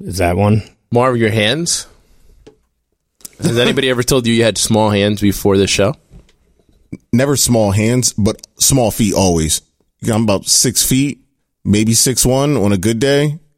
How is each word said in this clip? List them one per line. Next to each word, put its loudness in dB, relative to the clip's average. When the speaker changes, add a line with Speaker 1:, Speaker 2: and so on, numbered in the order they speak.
Speaker 1:
is -10
that 0
one. 0
Speaker 2:
More 2
of 0
your 0
hands? -2
Has -2
anybody 0
ever 0
told 0
you 2
you 2
had 0
small 2
hands 0
before 0
this 2
show? 0
Speaker 3:
Never 2
small 2
hands, 0
but -2
small 2
feet 0
always. 0
I'm 0
about -2
six 0
feet, -2
maybe 2
six 0
one 0
on 0
a 0
good -2
day, 0